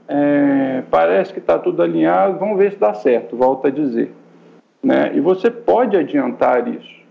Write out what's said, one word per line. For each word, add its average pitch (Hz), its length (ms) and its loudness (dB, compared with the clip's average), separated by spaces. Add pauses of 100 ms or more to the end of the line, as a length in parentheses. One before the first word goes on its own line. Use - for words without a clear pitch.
é, 143 800 0
parece 180 420 0
que - 60 -10
tá 170 180 0
tudo 175 240 -2
alinhado, 170 560 0
vamos 202 200 -4
ver 196 160 2
se - 40 -14
dá 208 160 0
certo", 120 440 -2
volto 131 300 2
a - 20 0
dizer, 131 420 -2 (720)
né? 135 300 0
E 147 80 0
você 185 280 2
pode 220 460 0
adiantar 127 720 0
isso, - 280 -10 (160)